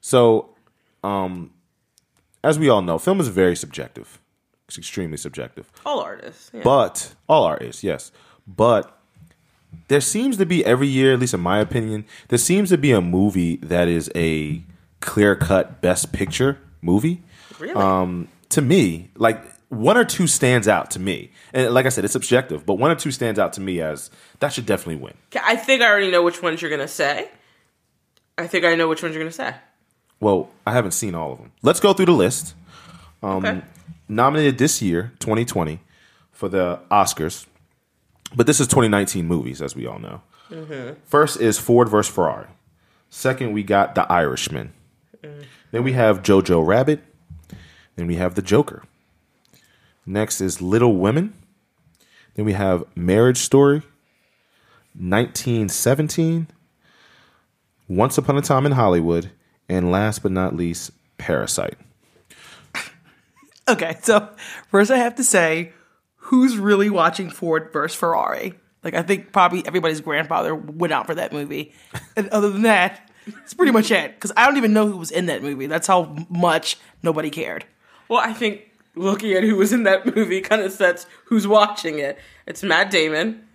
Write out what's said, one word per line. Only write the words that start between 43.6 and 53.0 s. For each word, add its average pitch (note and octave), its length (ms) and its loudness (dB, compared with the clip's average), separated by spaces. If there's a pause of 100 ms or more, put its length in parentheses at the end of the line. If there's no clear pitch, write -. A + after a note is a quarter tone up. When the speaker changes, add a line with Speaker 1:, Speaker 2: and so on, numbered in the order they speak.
Speaker 1:
got G2 320 2
The - 160 0
Irishman. C#2+ 640 -2 (500)
Speaker 2:
Mm. D3 220 -20 (260)
Speaker 1:
Then A#2 120 -2
we C3 100 -2
have A2 280 4
Jojo F#2 440 4
Rabbit. C3 360 2 (920)
Then E2+ 120 -6
we E2+ 80 -2
have F2+ 200 -2
The - 60 -4
Joker. - 420 0 (1200)
Next G#2 360 -4
is F#2 200 -4
Little A2 340 4
Women. B2+ 380 0 (1000)
Then G#2+ 100 -4
we G#2+ 80 0
have F#2 300 0 (120)
Marriage A2 420 4